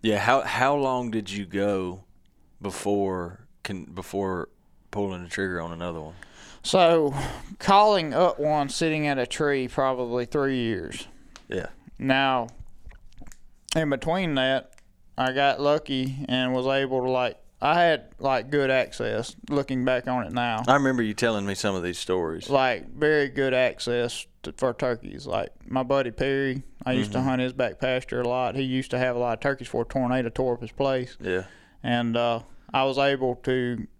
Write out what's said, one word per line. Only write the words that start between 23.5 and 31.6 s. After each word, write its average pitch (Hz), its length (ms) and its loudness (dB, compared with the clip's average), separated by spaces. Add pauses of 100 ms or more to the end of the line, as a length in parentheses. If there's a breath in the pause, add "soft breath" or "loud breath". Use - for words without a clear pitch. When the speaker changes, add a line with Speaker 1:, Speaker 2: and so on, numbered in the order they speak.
Speaker 2:
access 120 720 0 (180)
to, - 100 -10
for 127 200 0
turkeys. 123 540 -6
Like, - 220 -2 (180)
my 131 160 -2
buddy 131 280 0
Perry, 135 520 -2 (220)
I 127 80 0
used 104 180 0
to 104 60 -2
Speaker 1:
Mm-hmm. 127 100 0
Speaker 2:
hunt 127 140 0
his 127 120 -2
back 120 260 -2
pasture 127 420 -2
a 120 60 0
lot. 123 280 0
He 135 80 0
used 131 280 -2
to 123 60 -2
have 127 200 0
a - 20 -2
lot 120 140 0
of 110 80 -4
turkeys 139 260 -2
before 117 140 -2
a 117 40 -2
tornado 127 440 0
tore 127 240 0
up 120 80 -4
his 110 100 -10
place. 135 480 -4
Speaker 1:
Yeah. 92 240 -2 (400 loud breath)